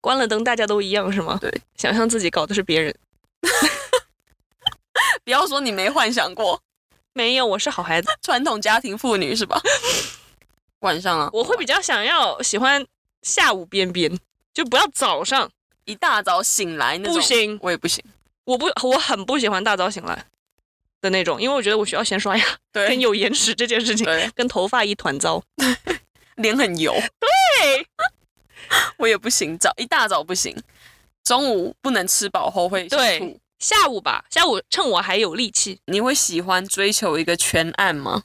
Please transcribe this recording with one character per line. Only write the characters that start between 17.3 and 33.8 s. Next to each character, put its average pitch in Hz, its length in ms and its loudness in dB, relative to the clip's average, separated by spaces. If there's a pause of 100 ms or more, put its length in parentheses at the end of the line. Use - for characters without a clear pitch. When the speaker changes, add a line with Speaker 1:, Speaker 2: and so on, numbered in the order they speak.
Speaker 2:
我 180 80 -2
也 170 60 0
不 160 100 -6
行。 - 160 -2 (420)
Speaker 1:
我 254 120 0
不， 277 100 -2 (160)
我 254 160 4
很 208 280 -2
不 269 120 0
喜 240 80 0
欢 196 160 0
大 214 140 2
早 185 140 0
醒 190 140 -10
来 170 200 -8 (760)
的 190 80 0
那 185 120 2
种， 165 180 -2
因 247 100 0
为 285 40 0
我 277 60 0
觉 202 80 0
得 214 80 2
我 214 80 0
需 - 100 -6
要 196 80 0
先 202 160 -2
刷 202 160 -2
牙， 226 100 2 (280)
Speaker 2:
对。 202 160 0
Speaker 1:
跟 254 100 2
有 240 160 2
眼 220 200 0
屎 226 200 0
这 240 120 -2
件 226 120 0
事 226 160 0
情， 214 120 0
Speaker 2:
对。 165 280 0
Speaker 1:
跟 247 140 -2
头 190 180 -2
发 240 160 0
一 208 120 0
团 143 260 -4
糟。 165 220 -2 (500)
Speaker 2:
<laughs> - 440 -14
脸 220 200 0
很 196 220 0
油。 160 160 0 (260)
Speaker 1:
对。 539 680 4 (420)
Speaker 2:
<laughs> - 680 -2
我 226 100 0
也 220 100 4
不 208 120 -4
行， 170 300 -2
早， - 180 2
一 247 80 -4
大 247 240 2
早 160 160 0
不 180 100 -6
行， - 220 -4 (680)
中 254 300 2
午 180 280 -2
不 269 80 0
能 196 160 0
吃 202 220 0
饱 165 220 -2
后 175 160 0
会 180 220 -4
想 285 100 0
吐。 262 60 4
Speaker 1:
对， 175 360 -2 (180)
下 415 280 4